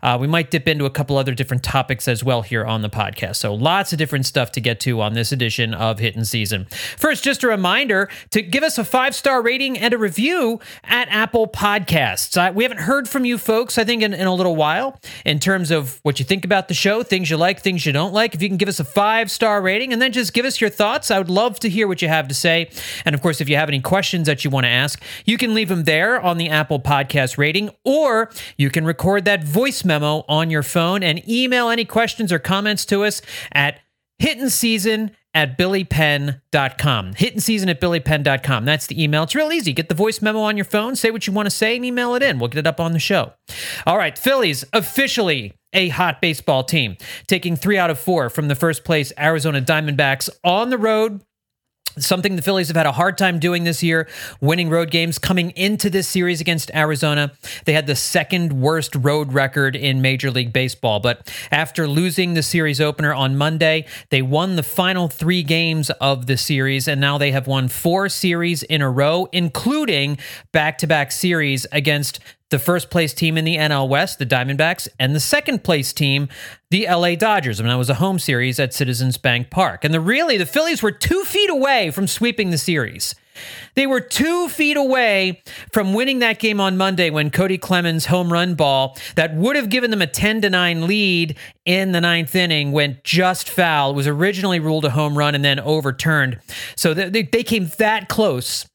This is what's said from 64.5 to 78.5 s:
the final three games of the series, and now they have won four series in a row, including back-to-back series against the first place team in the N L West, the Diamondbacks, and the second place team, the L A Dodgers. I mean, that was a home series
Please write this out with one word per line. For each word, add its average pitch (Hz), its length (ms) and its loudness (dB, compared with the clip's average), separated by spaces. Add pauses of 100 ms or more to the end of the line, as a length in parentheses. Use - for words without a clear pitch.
the 165 80 0
final 180 460 0
three 175 340 0
games 160 480 0
of 131 360 -2
the 131 100 0
series, 135 500 0
and 143 140 0
now 143 180 2
they 143 140 2
have 131 160 -2
won 135 180 2
four 180 420 0
series 170 540 0
in 156 180 0
a 139 80 2
row, 151 440 2
including 175 840 0 (340)
back-to-back 156 580 2
series 151 640 0
against 147 480 0 (300)
the 139 80 2
first 175 300 0
place 170 240 0
team 160 240 0
in 160 80 0
the 160 140 0
N 151 140 2
L 139 140 2
West, 143 320 0
the 139 60 -2
Diamondbacks, 135 640 0 (100)
and 131 160 2
the 156 60 0
second 294 420 0
place 147 300 0
team, 139 380 0 (400)
the 185 160 2
L 175 180 2
A 175 100 2
Dodgers. 165 460 0
I - 20 -2
mean, 113 60 0
that 123 80 2
was 127 140 0
a 135 60 4
home 185 220 0
series 127 400 0